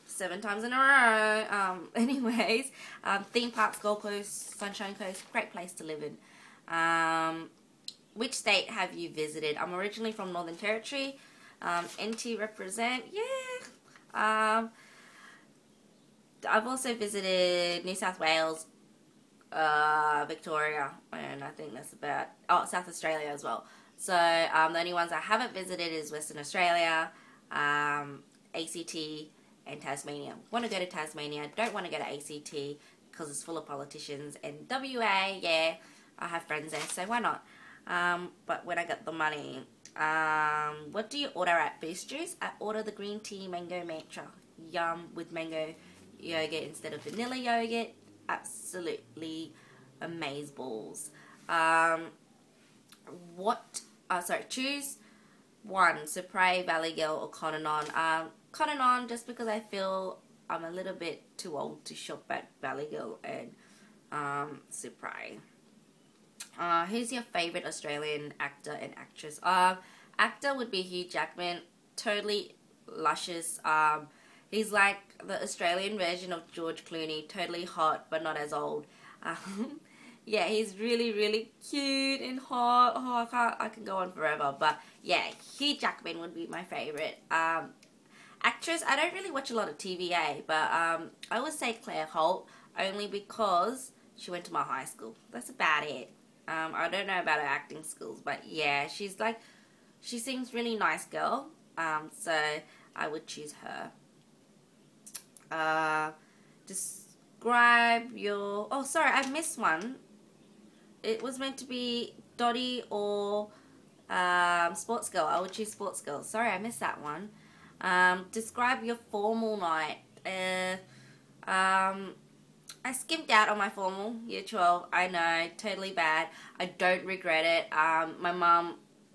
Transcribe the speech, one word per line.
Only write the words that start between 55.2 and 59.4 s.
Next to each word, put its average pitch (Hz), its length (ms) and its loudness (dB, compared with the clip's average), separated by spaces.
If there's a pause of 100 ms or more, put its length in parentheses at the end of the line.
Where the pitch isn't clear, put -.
one, 185 440 6
Supray, 185 600 2
Valley 165 260 2
Girl 156 300 0
or - 60 -6
Cotton 156 380 -4
On. 151 180 0 (100)
Um, 160 360 2 (200)
Cotton 302 300 0
On, 247 260 4
just 240 220 -6
because 233 180 -6